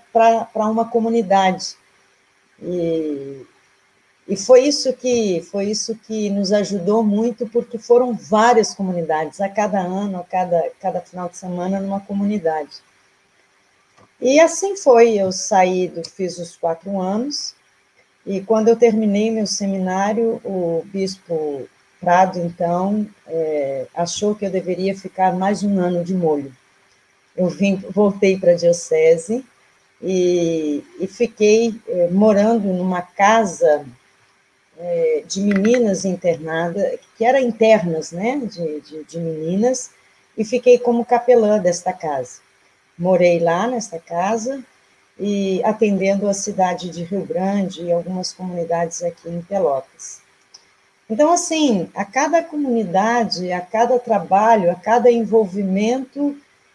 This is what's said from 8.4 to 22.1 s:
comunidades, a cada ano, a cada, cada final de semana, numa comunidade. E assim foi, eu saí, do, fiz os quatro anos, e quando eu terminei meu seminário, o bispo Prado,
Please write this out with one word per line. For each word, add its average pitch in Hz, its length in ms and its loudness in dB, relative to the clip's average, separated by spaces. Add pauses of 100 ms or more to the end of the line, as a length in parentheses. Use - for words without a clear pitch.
comunidades, 165 640 -4
a 196 120 -2
cada 202 300 -2
ano, 185 400 -6
a 175 40 -10
cada, 170 460 -2 (100)
cada 180 220 -4
final 180 260 -12
de - 80 -20
semana, 180 420 -6
numa 196 220 -6
comunidade. 196 800 -4 (1400)
E 269 220 4
assim 370 360 2
foi, 233 420 6
eu 190 120 0
saí, 185 580 0
do, 165 200 -12
fiz 180 300 -8
os 170 180 -14
quatro 175 420 -6
anos, 220 560 -6 (680)
e 196 160 -6
quando 220 280 0
eu 233 80 6
terminei 220 540 2
meu 220 160 -2
seminário, 196 960 -2
o 180 440 -4
bispo 165 800 -6 (320)
Prado, 180 400 2